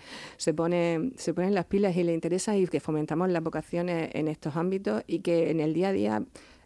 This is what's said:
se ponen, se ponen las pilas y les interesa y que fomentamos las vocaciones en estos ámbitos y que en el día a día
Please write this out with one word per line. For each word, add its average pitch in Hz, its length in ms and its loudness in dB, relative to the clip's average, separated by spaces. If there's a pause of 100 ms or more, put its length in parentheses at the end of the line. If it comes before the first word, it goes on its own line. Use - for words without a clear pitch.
(360)
se - 180 0
ponen, 170 640 2
se - 180 -4
ponen 185 200 2
las 175 120 0
pilas 196 300 2
y 180 80 2
les 170 100 2
interesa 175 420 0
y 190 100 4
que 156 140 0
fomentamos 156 500 0
las 175 120 0
vocaciones 165 720 -2
en 151 140 0
estos 156 280 -4
ámbitos 190 500 -2
y 165 140 -2
que 170 300 2
en 160 100 2
el 156 140 0
día 180 140 2
a 196 40 0
día 208 300 0 (440)